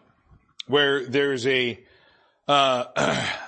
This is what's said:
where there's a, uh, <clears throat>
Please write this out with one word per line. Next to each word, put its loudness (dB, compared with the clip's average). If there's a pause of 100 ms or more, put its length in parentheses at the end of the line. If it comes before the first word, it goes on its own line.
(680)
where 2
there's -2
a, -2 (640)
uh, 2 (120)
<clears throat> 0 (220)